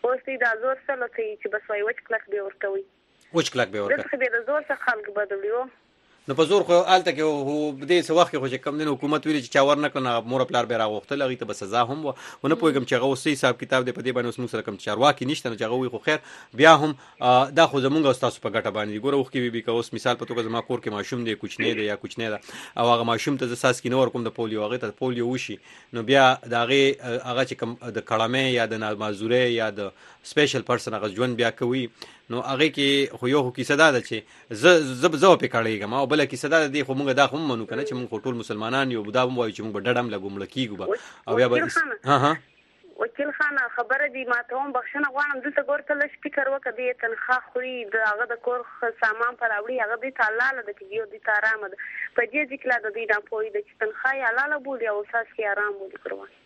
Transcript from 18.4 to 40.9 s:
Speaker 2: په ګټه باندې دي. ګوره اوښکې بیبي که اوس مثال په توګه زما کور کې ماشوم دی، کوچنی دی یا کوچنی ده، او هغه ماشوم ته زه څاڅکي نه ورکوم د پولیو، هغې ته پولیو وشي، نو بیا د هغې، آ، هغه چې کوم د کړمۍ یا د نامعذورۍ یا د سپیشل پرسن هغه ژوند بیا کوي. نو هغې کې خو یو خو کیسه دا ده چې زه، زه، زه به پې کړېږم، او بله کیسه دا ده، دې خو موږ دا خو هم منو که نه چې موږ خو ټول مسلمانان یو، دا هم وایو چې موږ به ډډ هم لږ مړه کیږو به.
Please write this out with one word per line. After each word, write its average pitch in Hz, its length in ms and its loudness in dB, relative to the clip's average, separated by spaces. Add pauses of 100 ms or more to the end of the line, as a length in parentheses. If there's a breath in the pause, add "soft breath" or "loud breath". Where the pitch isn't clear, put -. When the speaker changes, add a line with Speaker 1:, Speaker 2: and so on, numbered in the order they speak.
Speaker 2:
په 113 100 -2
ګټه 110 220 0
باندې 104 180 -2
دي. 107 100 -6
ګوره 139 140 2
اوښکې 131 260 -2
بیبي 117 160 -4
که 117 100 -4
اوس 117 220 -2
مثال 120 220 0
په 117 100 -10
توګه 117 240 -4
زما 117 120 -2
کور 120 180 -6
کې 107 180 -6
ماشوم 120 320 -4
دی، 107 140 -2
کوچنی 113 380 -2
دی 107 100 -2
یا 101 40 -2 (100)
کوچنی 113 280 -6
ده، 104 60 -6 (380 loud breath)
او 120 160 2
هغه 117 180 4
ماشوم 131 260 0
ته 131 160 -4
زه 120 80 -8
څاڅکي 123 320 2
نه 131 80 4
ورکوم 120 280 0
د 107 100 -10
پولیو، 107 260 -2
هغې 120 160 -4
ته 110 220 -8
پولیو 120 260 -2
وشي، 123 300 -6 (340 loud breath)
نو 117 160 -6
بیا 135 160 8 (160)
د 120 120 -8 (100)
هغې، 135 200 4 (180)
آ، 127 320 -6
هغه 127 120 0
چې 127 80 -8
کوم 117 240 -6 (220)
د - 0 - (100)
کړمۍ 120 380 2 (100)
یا 117 80 4
د 110 220 -4
نامعذورۍ 107 600 0 (140)
یا 110 80 0
د 101 240 -8 (400 loud breath)
سپیشل 139 280 2 (120)
پرسن 117 200 -4
هغه 104 220 -4
ژوند 120 280 0
بیا 113 80 2 (100)
کوي. 127 240 0 (440 loud breath)
نو 120 120 -4
هغې 139 340 2
کې 139 420 2
خو 123 100 -4
یو 143 180 4
خو 123 120 -4
کیسه 135 220 0
دا 160 160 10
ده 120 60 2
چې 117 160 -8 (440 soft breath)
زه، 165 100 10 (300)
زه، 170 80 4 (140)
زه 196 60 8
به 165 120 10
پې 135 140 0
کړېږم، 110 380 0
او 135 200 2
بله 151 180 4
کیسه 139 220 -6
دا 160 80 6
ده، 151 120 0
دې 143 140 0
خو 135 60 -4
موږ 135 260 0
دا 139 80 8
خو 131 100 -4
هم 156 140 -2
منو 113 140 -2
که 113 100 -8
نه 110 80 -4
چې 107 140 -6
موږ 123 120 -8
خو 110 160 -6
ټول 131 140 -2
مسلمانان 117 520 -2
یو، 113 120 -4 (140)
دا 127 80 4
هم 127 120 -4
وایو 113 180 0
چې - 60 -10
موږ 107 140 -6
به 101 100 -2
ډډ 123 120 2
هم 123 160 -2
لږ 101 80 -6 (140)
مړه 98 200 -6
کیږو 117 240 -4
به. 92 60 -6 (420 loud breath)